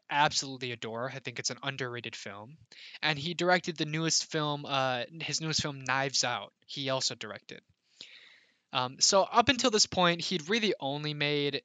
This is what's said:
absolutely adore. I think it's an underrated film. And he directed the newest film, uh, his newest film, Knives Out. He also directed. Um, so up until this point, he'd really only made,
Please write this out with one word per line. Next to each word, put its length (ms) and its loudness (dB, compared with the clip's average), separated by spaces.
absolutely 640 0
adore. 360 -6
I 120 -8
think 180 -8
it's 120 -4
an 120 -8
underrated 540 -6
film. 400 -12
And 180 2
he 160 -4
directed 420 2
the 100 -2
newest 440 0
film, 360 -2
uh, 380 0
his 200 -4
newest 220 0
film, 220 -6
Knives 400 0
Out. 280 -4
He 240 -6
also 240 0
directed. 460 -12
Um, 260 0
so 240 6
up 260 6
until 220 4
this 160 4
point, 340 4
he'd 280 -2
really 320 2
only 340 -4
made, 500 0